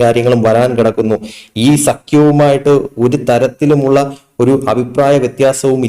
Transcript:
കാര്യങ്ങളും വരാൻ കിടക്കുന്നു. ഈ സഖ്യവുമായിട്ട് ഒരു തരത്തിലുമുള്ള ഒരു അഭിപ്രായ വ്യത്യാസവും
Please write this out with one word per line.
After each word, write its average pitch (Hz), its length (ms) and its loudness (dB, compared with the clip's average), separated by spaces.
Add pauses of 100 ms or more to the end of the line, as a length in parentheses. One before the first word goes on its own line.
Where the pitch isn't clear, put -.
കാര്യങ്ങളും 117 420 2
വരാൻ 117 320 2
കിടക്കുന്നു. 110 380 0 (500)
ഈ - 20 4 (200)
സഖ്യവുമായിട്ട് 147 840 2 (320)
ഒരു 127 140 0 (100)
തരത്തിലുമുള്ള 135 680 0 (440)
ഒരു 127 120 2 (180)
അഭിപ്രായ 127 500 -2
വ്യത്യാസവും 131 680 -2